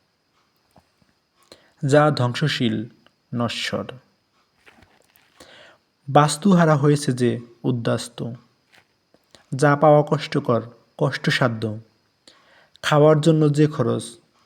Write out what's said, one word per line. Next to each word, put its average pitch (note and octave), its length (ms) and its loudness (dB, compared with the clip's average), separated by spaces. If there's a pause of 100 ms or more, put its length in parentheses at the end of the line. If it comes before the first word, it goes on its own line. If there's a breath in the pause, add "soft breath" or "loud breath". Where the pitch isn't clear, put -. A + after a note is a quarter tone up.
(1900 soft breath)
যা D3 260 4
ধ্বংসশীল, A#2+ 720 -4 (480)
নশ্বর। A2+ 520 -6 (2250 soft breath)
বাস্তুহারা D#3 680 4
হয়েছে D3 360 0
যে, A#2+ 280 -2 (240)
উদ্বাস্তু। A#2+ 720 -6 (1200 soft breath)
যা C#3+ 200 2
পাওয়া D3 340 4
কষ্টকর, C3+ 520 -2 (360)
কষ্টসাধ্য। A#2 840 -4 (1000 soft breath)
খাওয়ার D3+ 400 4
জন্য D#3 320 2
যে D3+ 140 2
খরচ, A#2 360 -4 (420)